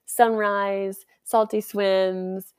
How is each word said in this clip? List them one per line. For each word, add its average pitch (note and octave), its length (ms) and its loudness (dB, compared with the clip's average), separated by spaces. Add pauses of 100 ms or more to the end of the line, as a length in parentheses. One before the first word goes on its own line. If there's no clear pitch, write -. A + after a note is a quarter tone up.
sunrise, G3+ 1040 0 (180)
salty A3 380 0
swims, F#3+ 960 -2